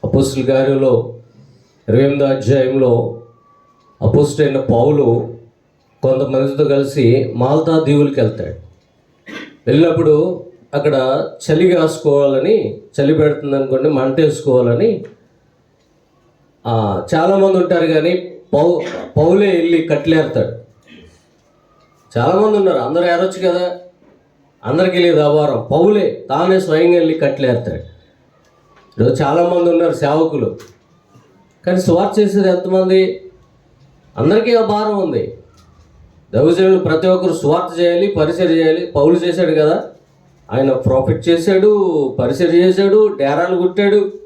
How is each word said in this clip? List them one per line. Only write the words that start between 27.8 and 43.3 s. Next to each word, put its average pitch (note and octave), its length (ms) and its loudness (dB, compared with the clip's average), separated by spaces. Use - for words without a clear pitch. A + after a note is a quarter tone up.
ఈరోజు A#2+ 200 0
చాలామంది E3+ 480 0
ఉన్నారు E3 220 2
సేవకులు, D3 640 -2
కానీ F3+ 140 0
సువార్త F#3+ 400 0
చేసేది G3 280 2
ఎంతమంది? F#3 720 0
అందరికీ A3 360 2
ఆ A3+ 100 2
భారం G#3 380 -2
ఉంది. C3+ 360 -6
దైవజనులు F3 440 4
ప్రతి D#3 280 0
ఒక్కరు F3+ 260 2
సువార్త E3 480 -2
చేయాలి, F3 260 2
పరిచయం E3+ 440 -2
చేయాలి. D#3+ 360 0
పౌలు D#3 300 2
చేశాడు E3+ 340 -2
కదా, D3+ 320 0
ఆయన C3 200 0
ప్రాఫిట్ D#3 560 -2
చేశాడు, F#3+ 400 2
పరిచయం C#3 360 0
చేశాడు, G3 640 2
డేరాలు E3+ 440 -2